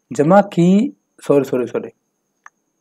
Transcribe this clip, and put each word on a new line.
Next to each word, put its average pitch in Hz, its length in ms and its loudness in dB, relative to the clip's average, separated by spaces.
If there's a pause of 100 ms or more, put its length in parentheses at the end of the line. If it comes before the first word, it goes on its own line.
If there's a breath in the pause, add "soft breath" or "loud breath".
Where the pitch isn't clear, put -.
(100)
जमा 170 320 2
की, 196 520 0 (280)
sorry, 143 220 0
sorry, 123 220 -4
sorry, 113 220 -10 (920)